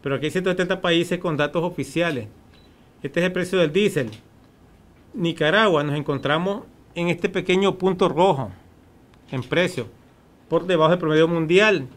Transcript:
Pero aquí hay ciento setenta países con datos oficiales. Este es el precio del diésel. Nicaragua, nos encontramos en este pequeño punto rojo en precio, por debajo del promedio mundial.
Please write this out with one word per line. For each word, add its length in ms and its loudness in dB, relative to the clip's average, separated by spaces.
Pero 160 -4
aquí 80 -4
hay 60 -2
ciento 200 -2
setenta 300 -2
países 360 0
con 180 -4
datos 280 -2
oficiales. 640 -4
Este 180 -4
es 60 2
el 60 0
precio 260 -2
del 160 2
diésel. 380 0
Nicaragua, 680 2
nos 140 -2
encontramos 640 -2
en 140 -4
este 200 -2
pequeño 520 0
punto 280 0
rojo 440 2
en 100 -4
precio, 460 -2
por 200 0
debajo 240 4
del 80 2
promedio 280 4
mundial. 680 2